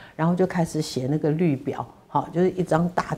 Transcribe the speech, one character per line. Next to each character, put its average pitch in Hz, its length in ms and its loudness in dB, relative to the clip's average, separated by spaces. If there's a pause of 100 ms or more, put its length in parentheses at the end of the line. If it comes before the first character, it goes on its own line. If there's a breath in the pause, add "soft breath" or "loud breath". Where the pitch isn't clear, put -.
(160 loud breath)
然 160 120 0
后 175 80 2
就 185 100 4
开 175 200 0
始 156 160 -2
写 127 260 -4
那 151 100 2
个 151 140 2
绿 156 240 2
表， 127 300 -6 (220)
好， - 260 0
就 165 80 2
是 185 100 4
一 185 100 -2
张 170 280 2
大 170 280 -4